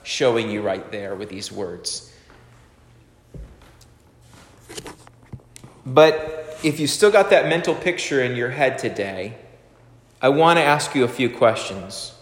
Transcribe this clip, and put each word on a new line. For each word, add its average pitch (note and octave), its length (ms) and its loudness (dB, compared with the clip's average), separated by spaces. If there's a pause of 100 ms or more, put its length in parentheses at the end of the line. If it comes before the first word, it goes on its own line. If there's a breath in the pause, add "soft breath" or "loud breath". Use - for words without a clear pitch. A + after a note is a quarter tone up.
showing A#2 480 0
you G#2 100 -6
right G2 300 -6
there G2 240 -10
with G2+ 140 -12
these G2 220 -12
words. F2 640 -10 (3750 soft breath)
But - 760 2
if D3+ 160 0
you D3 80 0
still G#3 240 4
got G3+ 200 6
that D#3 160 4
mental E3 280 0
picture F3 460 -2
in B2 140 -2
your A#2+ 140 -4
head C3+ 280 0
today, G2 580 -6 (880)
I C3 80 4
want D#3+ 280 6
to D#3+ 60 2
ask D3 320 2
you C3 80 4
a A#2 60 2
few B2 200 0
questions. G#2 920 -2